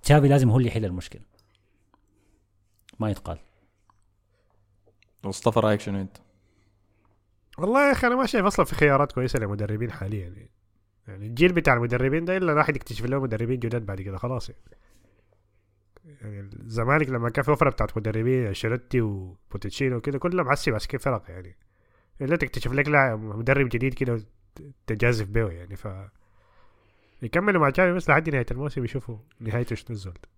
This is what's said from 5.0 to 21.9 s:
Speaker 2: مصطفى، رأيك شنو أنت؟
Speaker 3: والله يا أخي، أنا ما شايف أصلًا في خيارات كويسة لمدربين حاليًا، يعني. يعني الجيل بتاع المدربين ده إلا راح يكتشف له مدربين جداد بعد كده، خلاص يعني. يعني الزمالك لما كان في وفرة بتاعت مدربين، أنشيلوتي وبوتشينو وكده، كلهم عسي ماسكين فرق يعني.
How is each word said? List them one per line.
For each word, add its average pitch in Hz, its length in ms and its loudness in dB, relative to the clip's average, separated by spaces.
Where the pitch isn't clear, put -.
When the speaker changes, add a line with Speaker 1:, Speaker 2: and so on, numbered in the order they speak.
Speaker 2:
مصطفى، 107 360 2
رأيك 107 200 4
شنو 98 200 -4
أنت؟ 95 160 -8
Speaker 3:
والله 240 280 2
يا 277 60 4
أخي، 254 140 0
أنا 247 100 2
ما 262 100 0
شايف 208 180 0
أصلًا 190 200 2
في - 100 -4
خيارات 143 380 4
كويسة 127 260 -2
لمدربين 107 520 -4
حاليًا، 101 320 -8
يعني. 85 280 -16
يعني 101 180 -14
الجيل 147 260 4
بتاع 156 220 4
المدربين 123 500 2
ده 180 120 0
إلا 180 160 2
راح 147 160 4
يكتشف 117 360 -6
له 131 160 0
مدربين 117 380 -2
جداد 117 280 -4
بعد 95 140 -8
كده، 95 180 -8
خلاص 123 320 -6
يعني. - 120 -20
يعني 101 280 -14
الزمالك 117 480 0
لما 120 220 -2
كان 131 140 -2
في 147 60 0
وفرة 143 200 4
بتاعت - 260 -2
مدربين، 113 500 0
أنشيلوتي 117 540 -2
وبوتشينو 101 960 -4
وكده، 139 220 -4
كلهم 175 300 -2
عسي 143 220 2
ماسكين - 300 -4
فرق 123 280 -2
يعني. 90 280 -16